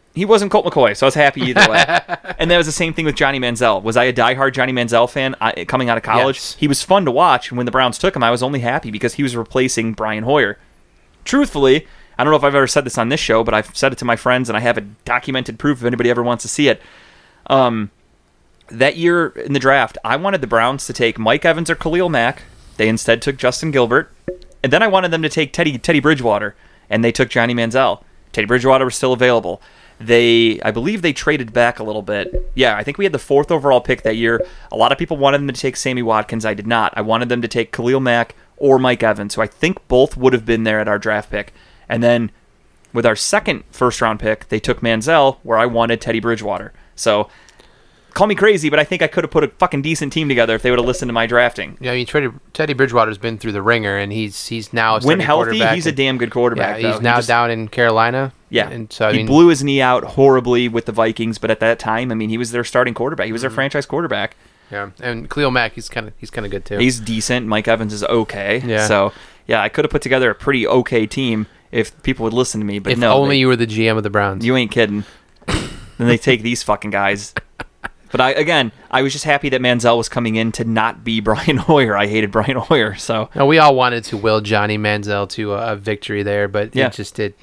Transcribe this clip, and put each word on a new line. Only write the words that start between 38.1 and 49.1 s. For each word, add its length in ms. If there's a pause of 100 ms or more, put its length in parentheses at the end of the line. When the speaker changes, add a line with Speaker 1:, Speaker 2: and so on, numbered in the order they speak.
Speaker 1:
or 220
Mike 240
Evans, 320
who 80
I 40
think 400
both 300
would 160
have 140
been 180
there 160
at 80
our 100
draft 320
pick. 220 (360)
And 140
then 300 (600)
with 140
our 80
second 560
first-round 480
pick, 300
they 100
took 220
Manziel, 640
where 140
I 80
wanted 340
Teddy 200
Bridgewater. 520 (240)
So, 320 (840)
call 140
me 80
crazy, 340
but 80
I 60
think 180
I 60
could 160